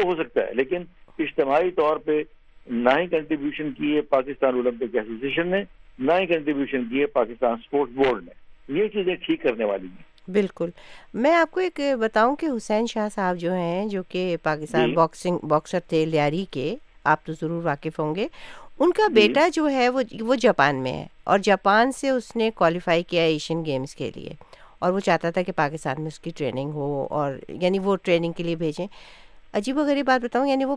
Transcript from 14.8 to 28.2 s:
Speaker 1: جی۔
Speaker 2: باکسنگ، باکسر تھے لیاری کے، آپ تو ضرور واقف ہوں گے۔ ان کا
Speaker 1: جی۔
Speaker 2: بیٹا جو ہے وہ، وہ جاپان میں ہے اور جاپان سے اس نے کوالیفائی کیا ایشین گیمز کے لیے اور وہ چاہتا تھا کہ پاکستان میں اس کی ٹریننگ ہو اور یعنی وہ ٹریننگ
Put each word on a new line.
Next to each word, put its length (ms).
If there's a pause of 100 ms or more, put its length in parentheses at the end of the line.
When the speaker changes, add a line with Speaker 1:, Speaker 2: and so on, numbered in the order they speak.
Speaker 1:
جی۔ 60
Speaker 2:
باکسنگ، 540
باکسر 340
تھے 260
لیاری 440
کے، 260 (280)
آپ 220
تو 60
ضرور 300
واقف 380
ہوں 140
گے۔ 140 (500)
ان 140
کا 160
Speaker 1:
جی۔ 60
Speaker 2:
بیٹا 380
جو 180
ہے 180
وہ، 140 (180)
وہ 140
جاپان 420
میں 160
ہے 140 (180)
اور 140
جاپان 540
سے 180
اس 260
نے 140
کوالیفائی 520
کیا 200
ایشین 420
گیمز 300
کے 200
لیے 160 (480)
اور 140
وہ 80
چاہتا 300
تھا 120
کہ 100
پاکستان 460
میں 80
اس 140
کی 160
ٹریننگ 360
ہو 380
اور 220 (160)
یعنی 300
وہ 180
ٹریننگ 360